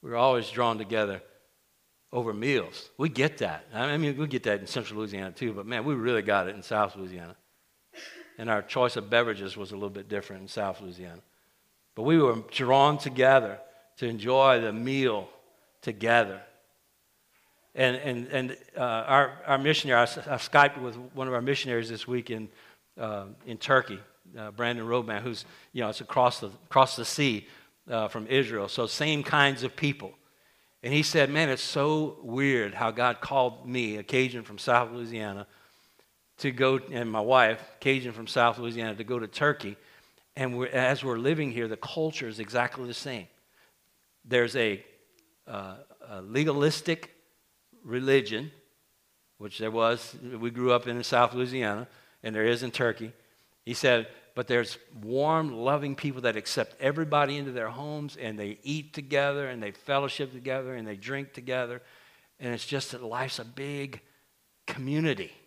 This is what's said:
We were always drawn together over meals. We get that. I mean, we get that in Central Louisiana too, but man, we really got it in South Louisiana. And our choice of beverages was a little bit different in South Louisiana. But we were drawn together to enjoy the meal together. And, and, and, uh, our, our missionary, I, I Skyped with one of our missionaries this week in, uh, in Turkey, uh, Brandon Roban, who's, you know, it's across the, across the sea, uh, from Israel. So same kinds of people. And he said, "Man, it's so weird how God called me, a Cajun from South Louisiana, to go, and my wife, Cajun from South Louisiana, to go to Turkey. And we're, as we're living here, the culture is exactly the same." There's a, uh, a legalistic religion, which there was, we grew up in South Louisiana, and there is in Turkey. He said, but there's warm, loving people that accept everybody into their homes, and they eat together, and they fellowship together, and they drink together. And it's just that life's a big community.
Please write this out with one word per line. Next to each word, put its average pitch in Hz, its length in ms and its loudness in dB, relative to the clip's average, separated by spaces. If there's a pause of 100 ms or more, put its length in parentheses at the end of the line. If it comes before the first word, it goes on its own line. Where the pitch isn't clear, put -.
We - 100 -12
were 117 60 -2
always 120 320 4
drawn 117 300 2
together 104 440 0 (880)
over 117 200 -2
meals. 110 640 -2
We 156 120 0
get 143 300 0
that. 82 260 -4 (100)
I 135 220 0
mean, 147 200 0
we 151 120 -2
get 127 160 -4
that 104 160 2
in 95 80 -12
Central 107 320 -6
Louisiana 98 320 -6
too, 117 200 -4
but 101 140 -8
man, 117 180 -4
we 147 100 0
really 117 280 0
got 98 240 2
it 98 80 -8
in 98 80 -16
South 107 320 0
Louisiana. 90 400 -12 (1040)
And 113 100 -8
our 107 140 2
choice 123 320 2
of 104 160 -6
beverages 110 460 2
was 101 160 -10
a - 20 -12
little 101 160 -6
bit 98 180 -12
different 101 340 -8
in 98 60 -16
South 98 320 -4
Louisiana. 90 400 -14 (760)
But 110 60 -6
we 156 160 6
were 131 180 6 (160)
drawn 139 460 6
together 127 600 6 (380)
to 123 100 -4
enjoy 123 540 6
the 113 120 -2
meal 117 560 0 (520)
together. 107 600 2 (1300)
And, 127 220 2
and, 127 320 -6
and, 131 280 -4 (200)
uh, - 40 -4
our, 127 520 2 (140)
our 139 120 4
missionary, 139 400 4
I, 120 40 8
I 127 340 -2
Skyped 143 440 4
with 127 140 -6 (200)
one 131 120 -4
of 127 80 -2
our 120 80 0
missionaries 123 460 0
this 113 180 -8
week 123 240 -4
in, 110 180 -8 (520)
uh, 104 240 -6 (200)
in 117 120 -10
Turkey, 123 420 2 (400)
uh, 107 140 -12
Brandon 117 340 -2
Roban, 113 340 0
who's, 117 260 -8 (260)
you 123 100 -4
know, 110 60 -2
it's 110 120 -6
across 123 380 2
the, 104 120 -8 (160)
across 131 280 4
the 117 100 -6
sea, 120 440 0 (420)
uh, 110 180 -2
from 110 200 -8
Israel. 113 400 0
So 117 180 -4
same 151 380 -2
kinds 139 400 4
of 131 100 -6
people. 135 380 -4 (680)
And 123 100 -4
he 151 100 4
said, 147 280 4
"Man, 156 180 2
it's 131 140 -2
so 151 600 0
weird 123 520 0
how 113 160 0
God 120 300 0
called 127 460 0
me, 123 300 -4
a 104 60 -8
Cajun 123 400 0
from 104 160 -16
South 120 340 2
Louisiana, 110 540 -8 (920)
to 139 120 -2
go, 131 280 2 (120)
and 120 200 -4
my 110 100 -2
wife, 113 420 6 (180)
Cajun 131 320 0
from 110 140 -12
South 117 320 4
Louisiana, 117 380 -6
to 113 80 -8
go 123 140 -4
to 113 80 -6
Turkey. 110 500 -2 (600)
And 127 220 -4
we're, 127 100 -2
as 131 360 2
we're 123 140 -2
living 143 340 0
here, 117 160 -4
the 110 80 -6
culture 156 520 -4
is 107 100 -12
exactly 120 480 -2
the 120 80 -8
same." 117 340 -10 (1000)
There's 120 300 2
a, 107 280 0 (600)
uh, 98 300 -12 (320)
a 98 140 -14
legalistic 147 880 0 (720)
religion, 131 680 2 (880)
which 104 200 -14
there 110 120 -4
was, 113 440 2 (240)
we 117 120 -4
grew 123 220 2
up 120 140 4
in 120 160 -4
South 120 320 4
Louisiana, 123 520 -2 (360)
and 110 120 -6
there 110 120 2
is 117 160 2
in 123 80 -4
Turkey. 113 420 -2 (520)
He 120 100 -8
said, 117 340 4 (260)
but 123 140 -6
there's 120 300 0 (240)
warm, 147 500 0
loving 139 420 -2
people 131 280 -6
that 117 140 2
accept - 440 -4
everybody 147 560 2
into 139 160 -6
their 117 160 -4
homes, 147 480 -10
and 110 220 -8
they 104 240 -8
eat 151 300 -6
together, 143 560 -2
and 120 140 -8
they 104 80 -8
fellowship 139 600 -2
together, 131 420 -6
and 113 120 -8
they 104 100 -8
drink 135 360 -8
together. 123 500 -6 (580)
And 123 120 -4
it's 120 140 -6
just 139 240 -4
that 127 120 -12
life's 123 360 -6
a 120 60 -10
big 139 560 -10 (640)
community. 135 640 -2 (140)